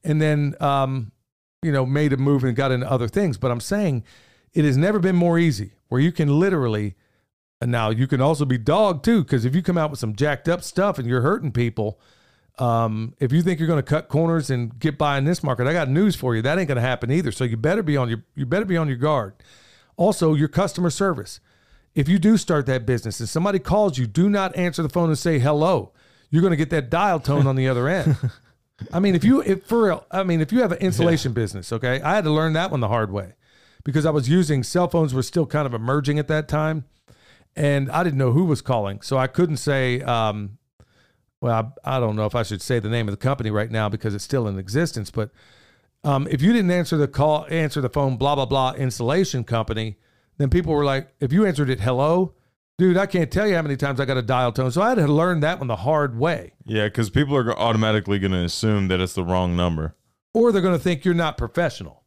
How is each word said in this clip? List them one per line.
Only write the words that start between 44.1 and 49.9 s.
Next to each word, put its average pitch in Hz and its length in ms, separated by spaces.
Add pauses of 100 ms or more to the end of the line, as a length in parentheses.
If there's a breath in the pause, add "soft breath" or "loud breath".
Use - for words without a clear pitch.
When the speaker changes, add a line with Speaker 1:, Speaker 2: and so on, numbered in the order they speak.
Speaker 1:
it's 101 80
still 123 240
in 98 100
existence, 107 540
but, 107 180 (720 soft breath)
um, 143 280
if 135 100
you 196 100
didn't 202 200
answer 175 260
the 143 100
call, 151 440
answer 156 300
the 123 80
phone, 135 280
blah, 143 180
blah, 139 100
blah, 131 280
insulation 131 720
company, 110 540 (400)